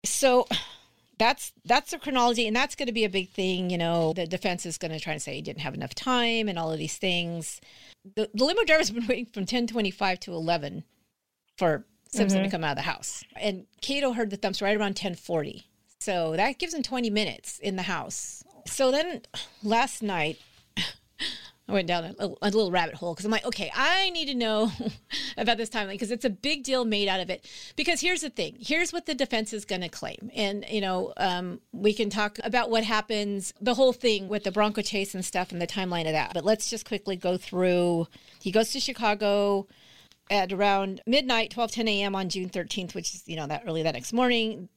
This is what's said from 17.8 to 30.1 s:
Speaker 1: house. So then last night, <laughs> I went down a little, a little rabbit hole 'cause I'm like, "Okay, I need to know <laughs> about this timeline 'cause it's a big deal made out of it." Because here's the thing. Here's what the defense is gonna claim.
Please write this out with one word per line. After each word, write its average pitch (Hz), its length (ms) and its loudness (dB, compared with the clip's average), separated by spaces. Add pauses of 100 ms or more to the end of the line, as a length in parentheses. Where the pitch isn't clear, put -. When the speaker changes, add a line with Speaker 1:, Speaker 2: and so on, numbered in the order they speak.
Speaker 1:
house. - 600 -6 (220)
So 262 260 2
then 311 300 0 (420)
last 226 380 2
night, 170 380 -2 (160)
<laughs> - 220 -12 (920)
I 196 40 0
went 190 140 2
down 170 180 0
a 165 60 -8
little, - 300 -6
a - 40 -2
little 202 260 2
rabbit 175 240 2
hole 170 180 -6
'cause 185 120 -8
I'm 214 60 0
like, 220 140 0
"Okay, 202 300 -4
I 359 360 4
need 320 160 -4
to 277 80 -2
know 220 360 2 (320)
<laughs> - 340 -8
about 226 200 2
this 220 120 -4
timeline 202 300 -4
'cause 214 120 -2
it's 240 120 -4
a 254 60 4
big 277 340 -2
deal 254 220 2
made 208 240 2
out 185 100 0
of 180 100 -4
it." - 160 -6 (300)
Because 320 240 2
here's 349 220 2
the 302 80 -6
thing. 190 280 -4
Here's 320 360 0
what 349 120 -4
the 311 100 -2
defense 233 360 -2
is 208 140 -8
gonna 180 240 -4
claim. - 440 -10